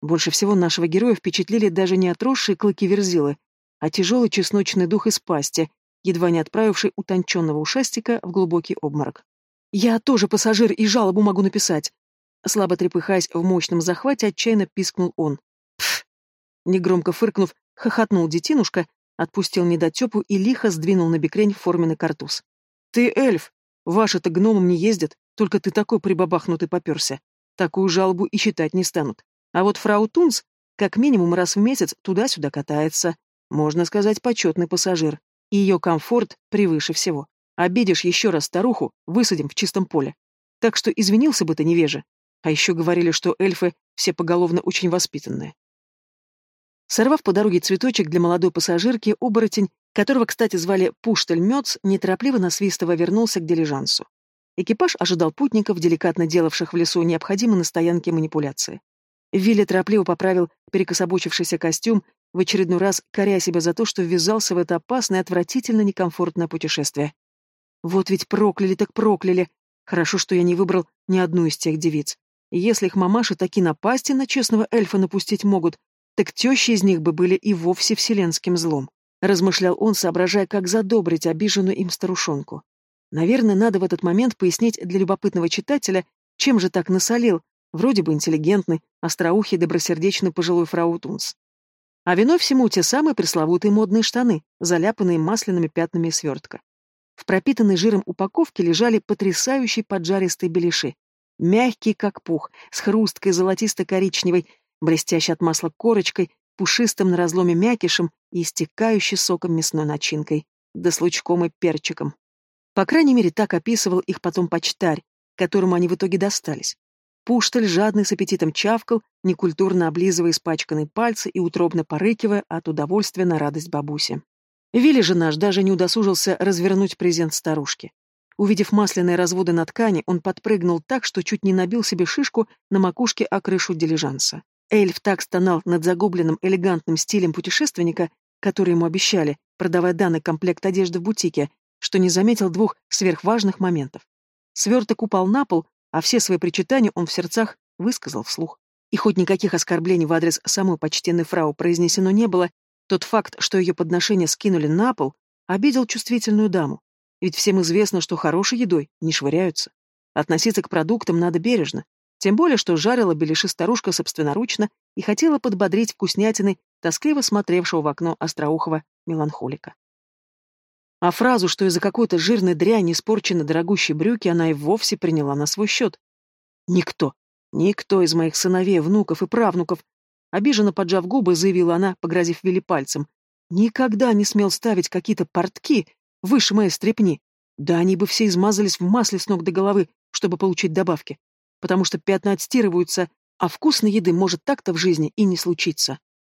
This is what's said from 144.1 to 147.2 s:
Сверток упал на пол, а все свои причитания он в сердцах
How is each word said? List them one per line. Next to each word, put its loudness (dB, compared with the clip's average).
Сверток 0
упал 0
на 2
пол, -2
а -4
все 0
свои 0
причитания 0
он -2
в -8
сердцах -4